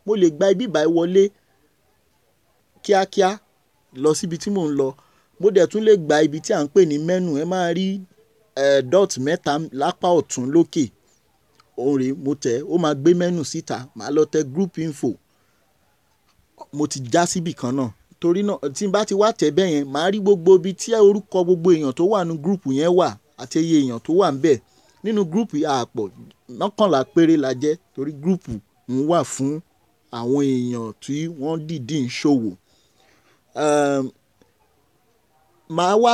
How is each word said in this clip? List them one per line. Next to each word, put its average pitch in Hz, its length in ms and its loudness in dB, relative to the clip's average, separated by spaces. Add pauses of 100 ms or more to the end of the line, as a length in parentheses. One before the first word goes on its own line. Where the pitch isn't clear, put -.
Mo 208 120 -2
lè 185 140 4
gba 151 220 -2
ibí 190 160 -2
báyìí 156 260 0
wọlé 180 300 4 (1600)
kíákíá 190 440 2 (640)
lọ 131 200 0
síbi 165 240 -6
tí - 140 -8
mò 196 120 -2
ń 151 120 -2
lọ. 135 120 0 (520)
Mo 180 120 2
dẹ̀ 180 160 4
tún 214 160 -4
lè 214 120 6
gba 151 280 2
ibi 147 180 0
tí - 120 -6
à 180 80 0
ń 147 60 -2
pè 196 180 4
ní 147 140 0
menu. 175 340 -2
Ẹ 147 120 -2
máa 180 280 -2
rí, 185 140 -2 (720)
ẹ, 139 240 4
dot 170 360 2
mẹ́ta 147 360 -2 (180)
lápá 151 380 -4
ọ̀tún 139 420 0
lókè. 160 340 2 (920)
Òun 135 200 0
rèé, 131 160 -2
mo 139 220 -6
tẹ̀, 127 280 -4
ó 160 140 -2
máa 156 180 0
gbé 147 180 4
menu 175 320 -2
síta. 156 320 -8 (160)
Màá 110 180 -12
lọ 151 140 4
tẹ 156 180 -2
group 165 340 -6
info. 156 320 -4 (1600)
Mo 147 140 -2
ti 143 120 -10
já 131 260 0
síbì 170 280 -4
kan 123 220 -6
náà. 135 140 -2 (280)
Torí 175 260 0
náà, 202 140 -2 (160)
tí 196 120 -8
n 190 60 -2
bá 208 140 0
ti 208 100 -6
wá 208 160 4
tẹ̀ 151 200 0
bẹ́ẹ̀ 180 200 0
yẹn, 143 160 0
màá 143 240 -2
rí 214 80 -2
gbogbo 190 360 6
ibi 180 180 0
tí - 200 -12
orúkọ 202 500 4
gbogbo 175 280 2
èèyàn 151 220 2
tó 170 120 0
wà 208 160 2
nínú 165 200 -4
group 185 240 -2
yẹn 143 260 0
wà 175 160 4 (300)
àti 127 220 -6
iye 165 200 2
èèyàn 123 200 -2
tó - 140 -8
wà 185 180 4
níbẹ̀. 139 260 2 (460)
Nínú 208 220 0
group 202 280 -4
yìí, 151 120 -2
a 131 200 -2
pọ̀, 110 200 -8 (440)
mọ́kànlá 160 560 0
péré 165 320 4
la 131 160 -2
jẹ́ 147 240 -2 (140)
torí 143 200 -8
group 160 320 -4 (460)
ń 127 80 -4 (100)
wà 170 160 2
fún 143 360 -6 (540)
àwọn 123 300 -2
èèyàn 123 560 -4
tí 139 160 -10 (120)
wọ́n 160 380 -8
dìídì 156 360 -8
ń 123 80 -4
ṣòwò. 127 420 0 (1040)
Ehm, 143 500 0 (1600)
màá 180 260 0
wá 233 180 4